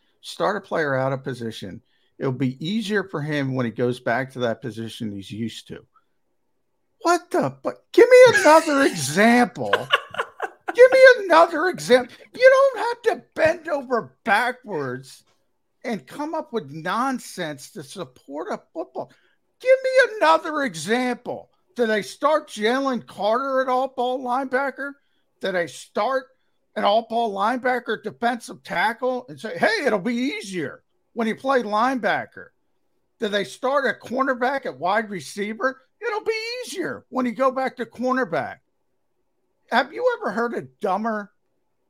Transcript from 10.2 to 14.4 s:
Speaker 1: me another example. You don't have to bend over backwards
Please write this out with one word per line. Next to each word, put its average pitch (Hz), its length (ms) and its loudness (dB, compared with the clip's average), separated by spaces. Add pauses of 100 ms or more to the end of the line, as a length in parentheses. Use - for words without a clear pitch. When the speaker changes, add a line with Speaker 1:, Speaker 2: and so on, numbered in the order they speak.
Speaker 1:
me 539 80 6 (260)
another 330 440 4
example. 247 440 0 (200)
You 480 160 6
don't 539 360 6
have 480 160 -4
to 381 320 -2
bend 320 340 0
over 262 460 -4 (100)
backwards 196 1000 -4 (600)